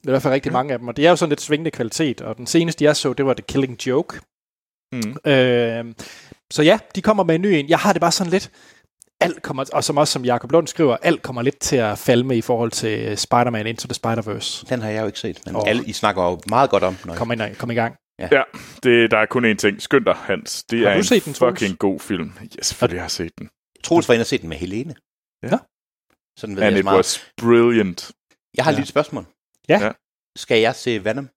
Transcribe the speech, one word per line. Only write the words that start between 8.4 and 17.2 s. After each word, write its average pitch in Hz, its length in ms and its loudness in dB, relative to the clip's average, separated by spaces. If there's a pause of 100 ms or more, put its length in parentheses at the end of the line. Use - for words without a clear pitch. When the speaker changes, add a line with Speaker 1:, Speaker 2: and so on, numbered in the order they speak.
Speaker 1:
alt 170 200 0
kommer, 135 320 -6
og 143 100 0
som 151 140 0
også 147 160 2
som 127 120 -4
Jakob 120 260 0
Lund 160 160 4
skriver, 135 300 2
alt 165 240 0
kommer 123 200 -8
lidt 131 180 -2
til - 160 -2
at 107 220 0
falme 123 400 2
i 113 40 0
forhold 117 300 -2
til 110 460 -4
Spider-Man 120 500 0
Into 117 200 -8
the 120 80 -8 (180)
Spider-Verse. 107 560 -8
Speaker 2:
Den 123 120 -4
har 110 80 -6
jeg 110 120 -4
jo 110 60 -4
ikke 117 120 -8
set, 92 260 -8
men 92 100 -10
Speaker 1:
Åh. 107 120 -2
Speaker 2:
alle, 110 180 0
I - 80 -10
snakker 95 300 0
jo 87 160 0 (100)
meget 123 200 4
godt 95 140 2
om, 92 120 0 (100)
når 85 100 -10
Speaker 1:
Kom 117 160 -4